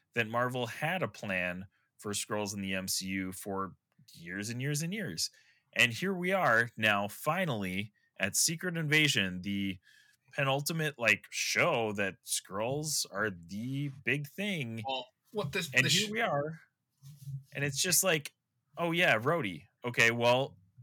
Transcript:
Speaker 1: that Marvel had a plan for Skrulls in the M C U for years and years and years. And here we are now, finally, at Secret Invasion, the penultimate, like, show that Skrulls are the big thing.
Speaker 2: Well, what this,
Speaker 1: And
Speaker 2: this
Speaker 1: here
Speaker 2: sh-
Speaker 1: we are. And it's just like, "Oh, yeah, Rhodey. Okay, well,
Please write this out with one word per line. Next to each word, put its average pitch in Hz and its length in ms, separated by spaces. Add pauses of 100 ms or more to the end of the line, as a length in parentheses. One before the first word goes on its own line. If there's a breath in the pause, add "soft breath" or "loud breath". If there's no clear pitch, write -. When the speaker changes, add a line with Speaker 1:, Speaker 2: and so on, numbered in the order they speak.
(160)
Speaker 1:
that 117 140
Marvel 123 380
had 165 340
a 117 60
plan 92 580 (320)
for 104 160
Skrulls 104 400
in 101 80
the 95 140
M 92 120
C 95 200
U 95 240
for 95 420 (400)
years 95 360
and 120 120
years 147 200
and 170 120
years. 175 380 (420 soft breath)
And 120 200
here 185 200
we 180 200
are 120 440
now, 104 300
finally, 104 840 (280)
at 95 160
Secret 170 420
Invasion, 135 640
the 98 360 (560 soft breath)
penultimate, 147 680
like, 107 300
show 120 640
that 98 220 (100)
Skrulls 135 840
are 104 180 (180)
the 131 420 (140)
big 143 240
thing. 131 600
Speaker 2:
Well, 131 200 (240)
what 202 200
this, 175 220
Speaker 1:
And 127 120
Speaker 2:
this 139 120
Speaker 1:
here 208 100
Speaker 2:
sh- 208 40
Speaker 1:
we 220 100
are. 160 380 (920)
And 139 120
it's 139 180
just 180 220
like, 160 280 (460)
"Oh, 170 140
yeah, 165 260
Rhodey. 120 460 (220)
Okay, 120 260
well, 120 440 (280)